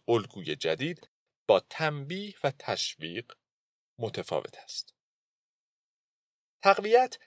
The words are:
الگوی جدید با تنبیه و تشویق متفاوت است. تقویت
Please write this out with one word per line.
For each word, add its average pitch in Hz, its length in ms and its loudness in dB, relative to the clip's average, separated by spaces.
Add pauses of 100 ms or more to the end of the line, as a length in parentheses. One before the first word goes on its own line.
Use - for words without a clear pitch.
الگوی 95 480 0
جدید 127 540 -4 (400)
با 98 100 8 (100)
تنبیه 160 640 -6 (100)
و 143 160 0
تشویق 101 720 -8 (680)
متفاوت - 580 -6
است. - 360 -12 (1700)
تقویت 220 640 4